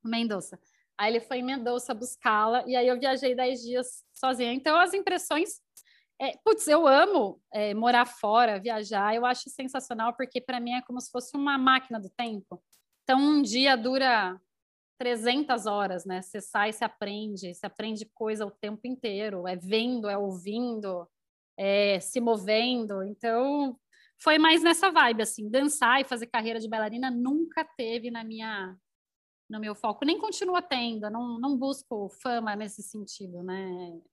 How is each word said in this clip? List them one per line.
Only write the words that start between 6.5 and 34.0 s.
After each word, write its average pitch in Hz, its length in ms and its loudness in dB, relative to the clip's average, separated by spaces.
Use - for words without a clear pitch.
eu 240 200 6
amo, 277 520 6
é, 208 220 -2
morar 240 300 4
fora, 220 540 2
viajar, 214 560 -2
eu 233 100 0
acho 247 240 -2
sensacional, 240 680 -6
porque 254 260 -6
pra 247 180 -6
mim 240 140 -6
é 254 80 -4
como 247 180 -12
se - 120 -14
fosse 247 260 -8
uma 277 220 0
máquina 262 400 2
do 190 100 -12
tempo. 214 520 -10
Então, 262 160 4
um 294 220 6
dia 254 360 4
dura 233 640 0
trezentas 247 680 0
horas, 196 380 -2
né? 185 180 -6
Você - 180 -12
sai, 214 320 -2
você 214 100 -4
aprende, 202 680 -8
você - 140 -14
aprende 214 380 -8
coisa 214 320 -4
o 202 40 -10
tempo 214 360 -10
inteiro, 202 600 -6
é 185 80 -4
vendo, 220 540 0
é 202 80 -2
ouvindo, 202 920 -4
é 196 440 2
se - 200 -4
movendo. 220 840 0
Então, 240 760 -2
foi 311 220 6
mais 320 240 8
nessa 339 280 6
vibe, 240 300 6
assim, 214 280 -4
dançar 269 520 4
e - 20 -2
fazer 240 240 -6
carreira 226 320 -4
de 220 80 -8
bailarina 220 440 -4
nunca 294 520 0
teve 233 320 -6
na 233 140 -8
minha, 220 520 -8
no 214 120 -10
meu 214 160 -6
foco, - 280 -4
nem 330 160 2
continua 370 440 -2
tendo, 233 420 -4
eu 208 60 -6
não, 240 280 -6
não 269 180 -2
busco 240 520 -6
fama 226 320 -4
nesse 208 260 -10
sentido, 190 600 -14
né? 180 580 -10